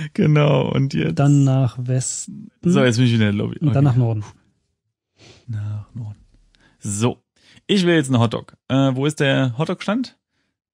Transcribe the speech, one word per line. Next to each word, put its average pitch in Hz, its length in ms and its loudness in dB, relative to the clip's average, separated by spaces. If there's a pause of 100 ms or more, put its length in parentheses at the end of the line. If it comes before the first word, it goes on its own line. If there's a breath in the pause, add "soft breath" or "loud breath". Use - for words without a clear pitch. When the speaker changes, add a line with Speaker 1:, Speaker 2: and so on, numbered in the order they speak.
(120 loud breath)
Speaker 1:
Genau, 147 580 2
und 135 240 -2
jetzt 160 240 -2
Speaker 2:
Dann 143 240 4
nach 131 380 0
Westen. - 680 -8 (140)
Speaker 1:
So, 143 220 2
jetzt 120 140 2
bin 127 80 4
ich 117 80 4
wieder 110 160 2
in 101 60 0
der 110 80 -2
Lobby. 117 140 -8
Speaker 2:
Und 151 160 0
dann 139 40 2
Speaker 1:
Okay. 139 60 4
Speaker 2:
nach 127 120 4
Norden. 113 280 0 (1200 loud breath)
Speaker 1:
Nach 104 460 -8
Norden. 107 240 -12 (600 soft breath)
So. 110 400 -4 (480 soft breath)
Ich 190 180 2
will 175 100 4
jetzt 143 160 0
einen 123 100 2
Hotdog. - 360 -2 (120)
Äh, 135 260 2
wo 135 120 -2
ist 151 120 -4
der 135 400 0
Hotdog-Stand? 196 580 -4 (580)